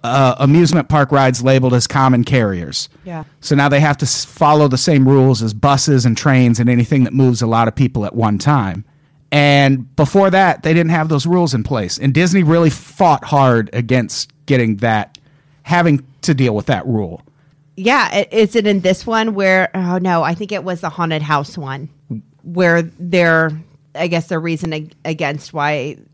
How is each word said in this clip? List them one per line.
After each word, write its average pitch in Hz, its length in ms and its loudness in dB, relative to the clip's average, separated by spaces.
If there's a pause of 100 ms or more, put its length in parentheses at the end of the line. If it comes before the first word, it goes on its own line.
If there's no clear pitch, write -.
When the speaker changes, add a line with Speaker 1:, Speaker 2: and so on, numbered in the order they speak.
Speaker 1:
uh, 127 360 2
amusement 151 500 2
park 147 220 0
rides 131 300 2
labeled 131 320 2
as 123 140 0
common 131 380 2
carriers. 98 640 -4 (160)
Speaker 2:
Yeah. 165 180 -14 (160)
Speaker 1:
So - 160 -2
now 139 140 2
they 143 100 2
have 147 200 2
to - 60 -2
s-, - 200 -4
follow 151 420 2
the 127 100 0
same 135 300 2
rules 131 340 4
as 110 120 -4
buses 135 520 2
and 113 120 2
trains 127 420 2
and 120 100 2
anything 123 360 2
that - 80 -6
moves 127 280 2
a 117 60 -2
lot 113 220 2
of - 60 -10
people 117 300 -2
at - 80 -8
one 107 240 0
time. 104 460 -2 (480)
And 143 640 2
before 190 340 2
that, 185 340 2
they - 100 0
didn't 165 180 2
have 160 160 0
those 151 180 -2
rules 170 280 0
in 113 100 -2
place. 107 340 -6
And 135 160 0
Disney 180 300 2
really 165 260 4
fought - 540 -2
hard 123 480 2
against 120 640 -4 (120)
getting 117 320 0
that, 110 400 -2 (460)
having 165 420 0 (180)
to 170 100 0
deal 123 200 0
with 104 120 -4
that 110 200 -2
rule. 101 360 -6 (560)
Speaker 2:
Yeah, 233 340 0
i-, 202 200 -2
is 220 260 2
it 208 100 0
in 202 140 0
this - 260 -2
one 226 260 -2
where, 190 400 0
oh 185 240 -4
no, 180 260 0
I 165 120 -2
think 196 160 -10
it 190 140 -8
was 180 160 -8
the 170 80 -8
haunted 160 320 -4
house 147 360 -4
one, 139 300 -12 (560)
where 170 380 0
their, 165 680 0 (440)
I 165 120 -4
guess 165 200 -4
their 165 140 -6
reason 165 320 -6
ag-, 156 180 -10 (140)
against 151 480 -8
why 147 440 -6 (160)